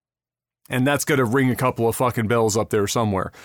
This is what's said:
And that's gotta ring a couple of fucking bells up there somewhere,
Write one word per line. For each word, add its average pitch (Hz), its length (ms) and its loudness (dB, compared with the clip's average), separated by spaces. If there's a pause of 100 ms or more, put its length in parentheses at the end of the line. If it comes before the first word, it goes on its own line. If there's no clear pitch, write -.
(680)
And 127 180 0
that's 143 180 0
gotta 135 200 2
ring 127 260 2
a 110 40 -2
couple 120 320 0
of 110 80 0
fucking 120 320 -2
bells 113 280 2
up 104 140 -2
there 101 180 0
somewhere, 101 440 -2 (140)